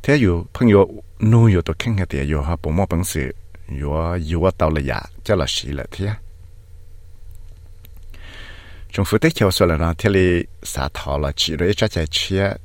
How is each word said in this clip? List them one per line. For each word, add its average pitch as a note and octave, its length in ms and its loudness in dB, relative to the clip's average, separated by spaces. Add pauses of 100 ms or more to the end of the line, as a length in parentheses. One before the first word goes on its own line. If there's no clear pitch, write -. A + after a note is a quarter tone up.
Thế C#3+ 140 4
dù, F2+ 280 4 (100)
phong A#2+ 160 4
dù, G2 160 8 (340)
nu A2+ 280 8
dù F#2 120 6
tôi E2 180 -2
khen A2+ 180 -2
cái F#2 100 0
tiền C#2 220 -2
dù D2+ 120 0
ha, D#2 220 -2
bộ D#2 80 -4
mô F2+ 160 0
bằng E2+ 180 -2
sự, C2+ 300 -4 (460)
dù, C#2+ 140 -4 (260)
dù D#2+ 240 -2
ở F#2 140 6
tàu D#2+ 120 4
là D#2 100 0
dạ, C2+ 200 -4 (240)
cho G#2 100 2
là E2+ 140 2
sĩ - 200 -6
là C#2+ 220 -6
thế. G2 180 -6 (2750)
Trong G2+ 140 -2
phủ A2 120 2
tế D#3+ 180 4
theo G2+ 140 4
số F#2 160 4
là E2 100 2
nó, E2 220 0
thế G#2+ 120 2
là F#2 320 4 (200)
xã C2+ 320 -6
thọ C#2+ 240 -6
là D2 180 -2
chỉ D#2+ 200 -2
rồi F2 200 2
cho A2+ 120 0
chạy E2 180 -2
chia G2 460 -2 (120)